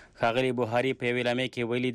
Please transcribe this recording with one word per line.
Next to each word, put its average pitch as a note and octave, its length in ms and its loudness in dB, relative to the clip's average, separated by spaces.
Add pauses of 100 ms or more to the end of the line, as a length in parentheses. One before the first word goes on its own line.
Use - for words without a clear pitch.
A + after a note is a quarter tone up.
(200)
ښاغلي B2 300 2 (100)
بوهاري B2 340 0
په B2+ 140 -8
یوې B2 140 0
اعلامیه A#2+ 320 0
کې B2 160 -2
ویلي B2 240 0